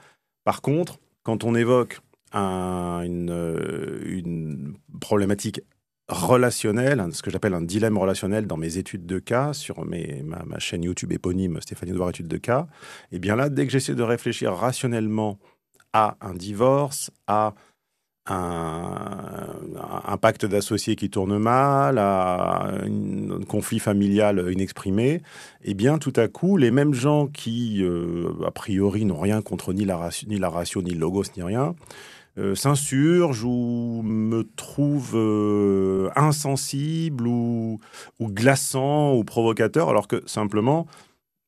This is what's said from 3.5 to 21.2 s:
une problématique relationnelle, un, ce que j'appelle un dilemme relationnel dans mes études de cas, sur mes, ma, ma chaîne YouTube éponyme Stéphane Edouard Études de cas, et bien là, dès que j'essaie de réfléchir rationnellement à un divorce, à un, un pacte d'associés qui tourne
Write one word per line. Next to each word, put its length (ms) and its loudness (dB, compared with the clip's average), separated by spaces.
une 680 -6
problématique 600 0
relationnelle, 920 2
un, 120 -2
ce 100 -10
que 80 -4
j'appelle 240 0
un 80 -2
dilemme 360 0
relationnel 480 0
dans 100 -4
mes 220 -4
études 280 -8
de 140 -4
cas, 320 0
sur 320 -10
mes, 400 -6
ma, 200 -10
ma 140 -8
chaîne 240 -4
YouTube 300 -4
éponyme 480 0
Stéphane 280 -12
Edouard 220 -2
Études 180 -10
de 80 -2
cas, 300 0
et 80 -6
bien 160 2
là, 120 2
dès 160 2
que 80 0
j'essaie 220 2
de 80 0
réfléchir 500 0
rationnellement 840 -2
à 280 4
un 140 -10
divorce, 760 0
à 280 2
un, 1300 -6
un 120 -4
pacte 300 4
d'associés 500 0
qui 140 -4
tourne 280 0